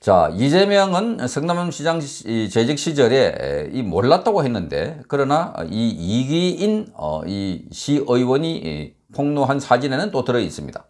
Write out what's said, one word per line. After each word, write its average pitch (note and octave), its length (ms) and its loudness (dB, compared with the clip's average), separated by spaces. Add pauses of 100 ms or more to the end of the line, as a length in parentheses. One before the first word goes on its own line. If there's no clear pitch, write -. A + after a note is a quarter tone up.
자, E2+ 340 6
이재명은 F#3+ 920 2
성남시장 E3 720 -2
시-, A2+ 440 -4
이 G#2 40 -4
재직 A#2 300 2
시절에, C3 600 4
에, C#2+ 320 -4
이 B2 120 -4
몰랐다고 C#3+ 640 2
했는데 G#2+ 540 -4 (100)
그러나 C#3+ 440 0 (160)
이 A2+ 220 -2
이기인, E3 1040 -2
어, D2+ 320 -6
이 G2 440 -6
시의원이, C#3 840 0
이 D#2+ 380 -8 (180)
폭로한 C#3+ 480 0
사진에는 C#3 500 0
또 B2+ 140 -2
들어 B2 140 0
있습니다. D2+ 520 -6